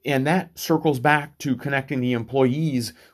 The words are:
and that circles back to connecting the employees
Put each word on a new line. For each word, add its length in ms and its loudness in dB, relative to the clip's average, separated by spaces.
and 220 0
that 320 -2
circles 420 0
back 400 0
to 160 -2
connecting 440 -4
the 140 0
employees 800 0